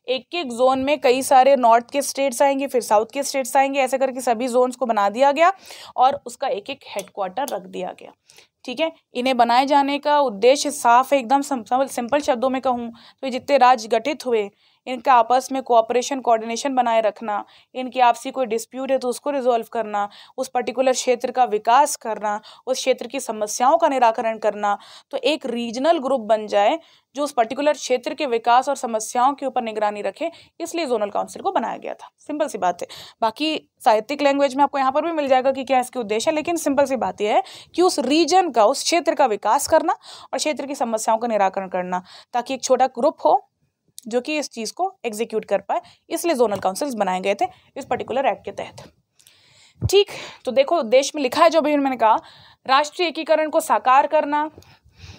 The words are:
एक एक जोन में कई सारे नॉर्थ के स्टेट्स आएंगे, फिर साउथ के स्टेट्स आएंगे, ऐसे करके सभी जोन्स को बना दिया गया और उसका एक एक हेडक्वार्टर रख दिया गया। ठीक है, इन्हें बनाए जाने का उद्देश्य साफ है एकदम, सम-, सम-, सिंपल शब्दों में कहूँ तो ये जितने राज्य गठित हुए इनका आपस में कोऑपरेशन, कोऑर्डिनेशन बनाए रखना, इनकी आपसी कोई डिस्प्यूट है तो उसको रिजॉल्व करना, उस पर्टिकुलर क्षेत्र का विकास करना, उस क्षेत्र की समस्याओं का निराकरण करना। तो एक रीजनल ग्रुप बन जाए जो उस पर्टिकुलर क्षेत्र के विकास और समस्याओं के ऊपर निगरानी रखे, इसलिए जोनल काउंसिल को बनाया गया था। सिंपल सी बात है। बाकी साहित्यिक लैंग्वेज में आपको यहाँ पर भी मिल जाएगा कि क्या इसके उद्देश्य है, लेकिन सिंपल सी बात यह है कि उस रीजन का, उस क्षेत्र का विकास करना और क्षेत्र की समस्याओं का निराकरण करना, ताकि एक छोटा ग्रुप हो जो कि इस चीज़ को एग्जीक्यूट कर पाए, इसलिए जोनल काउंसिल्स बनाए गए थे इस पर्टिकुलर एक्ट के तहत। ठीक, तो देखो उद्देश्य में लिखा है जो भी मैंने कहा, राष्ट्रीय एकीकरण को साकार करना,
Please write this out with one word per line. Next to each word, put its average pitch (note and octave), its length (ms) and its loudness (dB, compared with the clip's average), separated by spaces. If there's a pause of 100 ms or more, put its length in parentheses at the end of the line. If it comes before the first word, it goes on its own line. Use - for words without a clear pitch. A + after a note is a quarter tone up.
एक B3+ 260 -6
एक D#4 180 -6
जोन C4 320 2
में D4 160 0
कई C4 220 2
सारे C4+ 340 6
नॉर्थ A#3 340 4
के C#4 120 -2
स्टेट्स C4+ 400 -2
आएंगे, C#4 240 2
फिर B3 160 -2
साउथ G#3+ 300 2
के C#4 100 -4
स्टेट्स C4+ 340 -4
आएंगे, C#4 240 2
ऐसे C4 180 0
करके C4 220 -2
सभी B3 280 -2
जोन्स B3 280 0
को C4 100 -4
बना G#3+ 240 2
दिया C4 220 4
गया E4 200 4 (440)
और C#4 300 2
उसका B3+ 220 -8
एक G3+ 220 -6
एक C4+ 160 -14
हेडक्वार्टर G3 600 -8
रख G3+ 140 -8
दिया F#3 300 -10
गया। - 200 -20 (520)
ठीक B3+ 160 -8
है, D#4+ 100 -2 (240)
इन्हें B3 220 -2
बनाए A#3+ 300 4
जाने C#4 320 2
का D4 220 2
उद्देश्य B3+ 520 2
साफ B3 400 4
है C#4+ 60 6
एकदम, C4+ 240 0
सम-, B3+ 220 -6
सम-, C4 240 -2
सिंपल B3+ 340 -2
शब्दों C4 280 -2
में B3+ 120 -4
कहूँ A#3+ 280 -4
तो - 360 -16
ये C4+ 40 -6
जितने B3+ 280 0
राज्य B3 300 4
गठित A#3 380 -2
हुए A3 240 -2 (360)
इनका B3+ 280 0
आपस B3 380 4
में C4+ 100 -4
कोऑपरेशन, A#3+ 580 0
कोऑर्डिनेशन A#3 540 -2
बनाए A#3+ 260 2
रखना, G#3 440 -4 (300)
इनकी B3+ 260 -6
आपसी A#3+ 300 2
कोई B3+ 160 -4
डिस्प्यूट A#3+ 440 -6
है C4+ 80 2
तो B3 100 -6
उसको B3 220 -4
रिजॉल्व B3 420 0
करना, G#3 360 -4 (300)
उस C4 100 -6
पर्टिकुलर B3 440 0
क्षेत्र B3 380 -2
का B3 160 2
विकास A#3 500 2
करना, G#3 440 -6 (260)
उस B3+ 100 -2
क्षेत्र B3+ 300 -2
की C4+ 140 -8
समस्याओं A#3 580 0
का E4 100 2
निराकरण A3+ 500 0
करना। G#3 380 -2 (360)
तो C#4 60 -4
एक C#4+ 280 -2
रीजनल A#3+ 520 -2
ग्रुप C4 240 -2
बन G#3+ 240 0
जाए G#3 320 2 (380)
जो C#4+ 80 -2
उस C#4+ 80 -6
पर्टिकुलर C4 400 0
क्षेत्र C#4 420 -4
के D4+ 120 -4
विकास A#3+ 420 2
और C#4 80 -2
समस्याओं A#3+ 580 -2
के C4+ 120 -8
ऊपर B3+ 160 -2
निगरानी G#3 400 -4
रखे, G3+ 280 -6 (300)
इसलिए E4+ 260 -6
जोनल G#3+ 240 -2
काउंसिल F#3+ 320 -8
को G4 100 -2
बनाया A#3+ 260 -2
गया - 160 -12
था। - 240 -20
सिंपल - 300 -4
सी A3+ 100 -10
बात F3+ 240 -2
है। - 60 -8 (340)
बाकी D4 460 -2 (160)
साहित्यिक A3+ 380 2
लैंग्वेज C#4 340 2
में C#4+ 80 2
आपको C#4 140 0
यहाँ C4 140 0
पर D4 140 0
भी E4+ 60 -4
मिल D4+ 160 -2
जाएगा C4 240 2
कि C4+ 120 -8
क्या B3+ 160 2
इसके B3 180 -6
उद्देश्य A3 320 -2
है, D#4+ 40 2
लेकिन D#4+ 240 -2
सिंपल C#4+ 260 -2
सी C4+ 140 -2
बात G3 220 -6
यह G#3 140 0
है F4+ 80 2 (320)
कि D#4+ 80 0
उस F4+ 180 2
रीजन D#4 500 2
का, A#3 140 4
उस C4 200 2
क्षेत्र E4 300 0
का C#4 120 2
विकास G#3+ 420 -2
करना D#4+ 240 2
और - 460 -12
क्षेत्र C#4 280 -4
की C#4 100 -8
समस्याओं A3+ 420 -2
का A#3 100 -4
निराकरण G3 400 0
करना, F3+ 340 -4 (320)
ताकि A#3+ 200 -4
एक B3+ 100 -8
छोटा C4 240 4
ग्रुप C#4 380 0
हो G4 140 4 (640)
जो A#3 140 -2
कि D4+ 180 -4
इस C#4 120 -6
चीज़ A3 220 -10
को F4 120 -4 (200)
एग्जीक्यूट A3 400 -6
कर G3 160 -2
पाए, C#4 200 -4 (300)
इसलिए E4+ 240 -2
जोनल A3 240 2
काउंसिल्स G#3+ 360 -4
बनाए F#3+ 260 -2
गए G3 140 0
थे F#4 120 -2 (300)
इस C4+ 80 -10
पर्टिकुलर B3+ 420 -4
एक्ट G3+ 180 -2
के G3+ 80 -10
तहत। - 300 -14 (1000)
ठीक, G4+ 280 2 (340)
तो C4 80 -6
देखो C4+ 260 2
उद्देश्य C4+ 360 2
में D4+ 80 -4
लिखा A#3+ 200 0
है E4+ 80 8
जो D#4+ 100 2
भी D4 160 2
मैंने C4+ 200 0
कहा, A3+ 240 4 (460)
राष्ट्रीय D4+ 420 2
एकीकरण D#4 420 0
को D#4+ 120 0
साकार C4 440 2
करना, D4 440 0 (680)